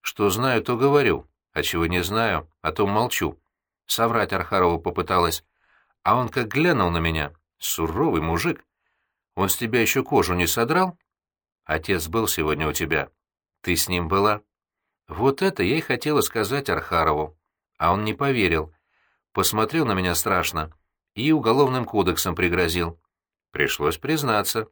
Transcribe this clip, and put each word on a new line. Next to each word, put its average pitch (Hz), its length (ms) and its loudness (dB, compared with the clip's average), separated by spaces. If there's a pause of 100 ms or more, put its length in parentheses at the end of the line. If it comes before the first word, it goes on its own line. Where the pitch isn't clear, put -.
«Что - 300 0
знаю, 117 320 0
то 117 140 -2
говорю, 135 520 2 (240)
а 78 100 -4
чего 82 240 0
не 90 160 0
знаю, 95 480 -2 (120)
о 80 100 -2
том 101 160 0
молчу». 104 500 0 (480)
Соврать 113 460 0
Архарову 87 480 2
попыталась. 87 640 0 (580)
А 107 140 4
он 127 140 -2
как 120 180 -2
глянул 127 420 2
на 85 80 0
меня, 80 360 -2 (240)
суровый 85 640 0
мужик. 82 420 -2 (680)
«Он 95 160 0
с - 60 0
тебя 117 260 0
ещё - 200 0
кожу 98 320 2
не 87 120 0
содрал?» 175 520 0 (680)
«Отец 80 440 -2
был 110 180 0
сегодня 76 400 0
у 76 60 -2
тебя». 76 380 -2 (500)
«Ты 90 160 -2
с - 100 0
ним 87 220 -2
была?» 101 320 2 (680)
Вот 120 340 0
это 190 200 -2
я 104 140 0
и 160 60 -2
хотела 135 400 -2
сказать 113 480 -4
Архарову. 78 680 0 (400)
А 85 160 2
он 101 120 0
не 107 100 -2
поверил. 92 580 0 (600)
Посмотрел 110 520 0
на 113 80 0
меня 90 220 0
страшно 82 580 -2 (420)
и 135 180 0
уголовным 127 520 2
кодексом 90 500 0
пригрозил. 85 640 0 (520)
Пришлось 73 480 -2
признаться 117 720 -2